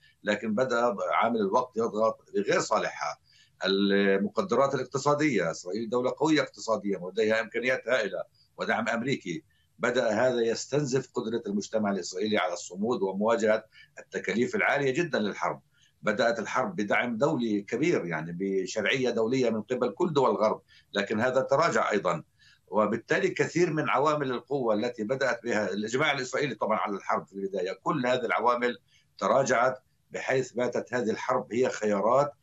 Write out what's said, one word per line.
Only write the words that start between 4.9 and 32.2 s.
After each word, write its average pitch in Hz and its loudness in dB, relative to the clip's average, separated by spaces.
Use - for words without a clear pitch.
إسرائيل 107 -8
دولة 123 0
قوية 156 4
اقتصاديًا 101 -2
ولديها 107 0
إمكانيات 117 -2
هائلة 101 0
ودعم 104 -2
أمريكي، 113 -4
بدأ 120 2
هذا 120 2
يستنزف 127 0
قدرة 110 -2
المجتمع 101 -2
الإسرائيلي 98 -2
على 87 0
الصمود 98 -4
ومواجهة 107 2
التكاليف 101 -2
العالية 127 2
جدًا 131 -2
للحرب. 87 -2
بدأت 113 0
الحرب 107 -4
بدعم 113 0
دولي 120 0
كبير، 120 0
يعني 82 -6
بشرعية 101 0
دولية 113 0
من 110 -4
قبل 120 -2
كل 180 -2
دول 131 4
الغرب، 104 0
لكن 104 -2
هذا 127 2
تراجع 139 2
أيضًا. 90 0
وبالتالي 113 0
كثير 165 0
من 147 -2
عوامل 139 2
القوة 120 -2
التي 110 -2
بدأت 131 -2
بها 107 0
الإجماع 117 0
الإسرائيلي 131 -2
طبعًا 107 0
على 98 -2
الحرب 104 -2
في - -20
البداية، 95 -4
كل 147 -2
هذه 123 2
العوامل 120 0
تراجعت، 123 2
بحيث 127 -2
باتت 117 -2
هذه 110 0
الحرب 107 -2
هي 120 2
خيارات 107 0